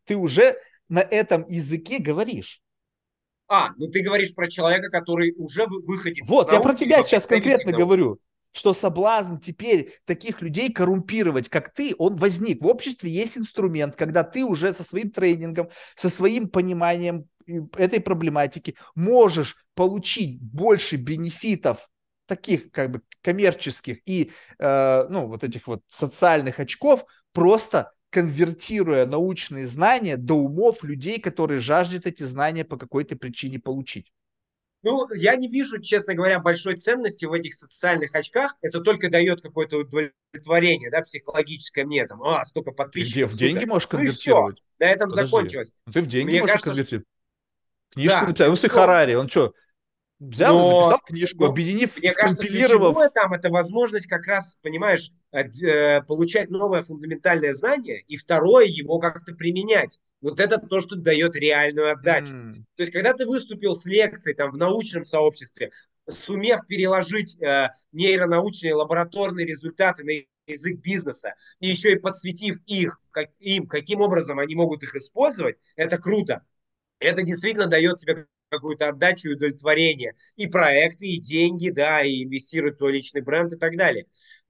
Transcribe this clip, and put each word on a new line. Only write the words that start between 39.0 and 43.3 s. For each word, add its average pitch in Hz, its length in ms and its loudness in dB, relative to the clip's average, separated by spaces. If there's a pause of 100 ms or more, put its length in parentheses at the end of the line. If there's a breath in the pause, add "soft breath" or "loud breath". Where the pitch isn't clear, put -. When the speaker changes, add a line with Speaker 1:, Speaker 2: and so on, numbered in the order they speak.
Speaker 2:
даёт 175 300 2
какое-то 151 380 -4
удовлетворение, 151 1120 -2
да, 160 120 0
психологическое 147 800 -6
мне, 143 220 -2
там, 107 160 -16
а, 147 240 -2
столько - 240 -10 (240)
Speaker 1:
Ты 120 80 -6
Speaker 2:
подписчиков, - 20 -4
Speaker 1:
где, 117 280 -2